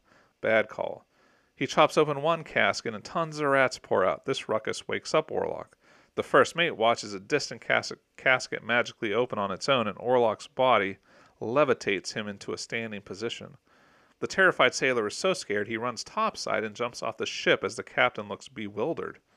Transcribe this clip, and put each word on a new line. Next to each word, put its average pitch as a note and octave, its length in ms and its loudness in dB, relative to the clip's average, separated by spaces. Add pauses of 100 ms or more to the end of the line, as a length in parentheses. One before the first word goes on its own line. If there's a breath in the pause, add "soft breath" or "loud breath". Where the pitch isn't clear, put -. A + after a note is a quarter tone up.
(400 soft breath)
bad G#2+ 280 2
call. - 380 -8 (480 soft breath)
He C#3 120 -4
chops D3+ 300 4
open D3 260 2
one E3 200 0
casket A2 520 0
and G2+ 100 -14
tons D#3 340 -6
of D3+ 80 -2
rats C3+ 320 4
pour G2+ 260 2
out. F2 200 0
This - 240 -4
ruckus - 400 -4
wakes - 260 -4
up D#3 160 0
Orlok. - 440 -6 (420 soft breath)
The - 80 -2
first - 320 6
mate D#3+ 200 0
watches A2 380 2
a F#2+ 60 -8
distant B2+ 400 -4
cas-, A#2 320 0 (240)
casket - 480 0
magically A#2 480 -2
open A2+ 260 0
on G2 140 -2
its - 160 -6
own, B2+ 180 2
and F#2+ 120 -6
Orlok's A#2+ 500 0
body A2 480 2 (440 soft breath)
levitates A#2 760 0
him G#2+ 120 -6
into G#2 280 -10
a - 40 -10
standing A2+ 440 -8
position. G2+ 560 -10 (640 soft breath)
The A#2+ 60 -4
terrified D#3+ 480 4
sailor B2 320 0
is G2+ 80 -6
so F#3+ 200 0
scared G#2 340 -4
he A2+ 80 -4
runs A#2 260 -6
topside A2+ 640 -4
and G#2+ 100 -10
jumps B2 280 -6
off A2+ 160 -6
the - 80 -4
ship - 360 0
as G2 140 -4
the G2+ 60 -8
captain A#2+ 460 -2
looks G2+ 200 -12
bewildered. G#2+ 680 -8 (180 soft breath)